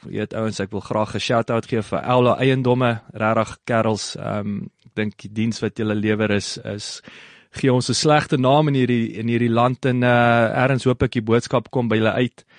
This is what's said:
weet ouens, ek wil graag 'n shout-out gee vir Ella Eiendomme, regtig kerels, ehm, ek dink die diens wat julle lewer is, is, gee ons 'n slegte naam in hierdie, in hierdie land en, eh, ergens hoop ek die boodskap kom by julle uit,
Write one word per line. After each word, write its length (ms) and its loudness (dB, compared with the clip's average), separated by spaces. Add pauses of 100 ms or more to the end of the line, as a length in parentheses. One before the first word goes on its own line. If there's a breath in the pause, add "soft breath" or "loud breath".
weet 260 -8
ouens, 260 -4
ek 100 -6
wil 100 -6
graag 340 -2
'n 60 -4
shout-out 460 0
gee 160 -2
vir 200 -6
Ella 380 2
Eiendomme, 600 2 (120)
regtig 540 -2
kerels, 500 -2
ehm, 480 -6 (220)
ek 80 -20
dink 240 -4
die 140 -16
diens 280 -2
wat 160 -4
julle 180 -2
lewer 360 0
is, 340 -2
is, 380 -10 (480 loud breath)
gee 220 0
ons 180 0
'n 40 0
slegte 440 2
naam 300 4
in 60 0
hierdie, 440 0
in 100 -4
hierdie 220 2
land 340 2
en, 180 0
eh, 640 4
ergens 200 2
hoop 180 0
ek 100 0
die 80 -2
boodskap 500 0
kom 180 -2
by 80 2
julle 180 2
uit, 300 -4 (140 soft breath)